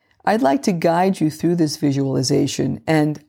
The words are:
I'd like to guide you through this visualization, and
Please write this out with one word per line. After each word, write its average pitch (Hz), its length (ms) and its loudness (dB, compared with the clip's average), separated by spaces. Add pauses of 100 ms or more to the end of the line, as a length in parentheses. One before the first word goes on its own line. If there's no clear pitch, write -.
(260)
I'd 214 140 2
like 269 220 0
to 208 100 0
guide 175 480 0
you 156 100 2
through 170 260 -2
this 156 200 0
visualization, 139 1080 -2
and 151 420 0